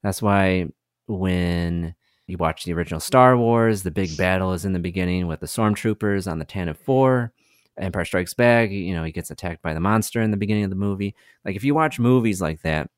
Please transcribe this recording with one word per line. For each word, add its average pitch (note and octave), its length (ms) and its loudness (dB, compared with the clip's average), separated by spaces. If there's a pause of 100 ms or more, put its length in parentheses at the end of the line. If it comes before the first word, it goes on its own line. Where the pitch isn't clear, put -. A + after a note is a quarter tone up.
That's G2 220 -4
why F#2+ 440 2 (420)
when F2 840 -2 (340)
you F2+ 100 -8
watch D#2+ 260 -2
the F2 80 -6
original E2 280 -4
Star B2+ 360 6
Wars, A2+ 460 2
the F#2 80 -4
big E2 260 -4
battle F#2 360 2
is F2 120 -4
in F#2+ 100 -2
the F2+ 40 -2
beginning F2+ 480 -2
with D#2+ 140 -6
the - 60 -10
stormtroopers G#2 840 -2
on E2 80 -4
the D#2 80 -6
Tantive E2+ 300 -6
Four. C3 560 2 (440)
Empire F2+ 280 -4
Strikes F2+ 280 -2
Back, A#2 380 4
you F#2+ 240 -4
know, E2 80 -4
he E2 80 -6
gets D#2+ 220 -10
attacked E2 280 -8
by D#2+ 140 -4
the D#2+ 60 -2
monster G#2+ 420 0
in A2 80 0
the G#2 60 0
beginning G#2 280 0
of F#2+ 60 -2
the F#2+ 60 -6
movie. G2 400 -2 (280)
Like, G2 120 -6
if G2+ 80 -8
you C#3+ 100 2
watch D#3 240 0
movies A#2 420 2
like D#2+ 220 -4
that D#2 360 -2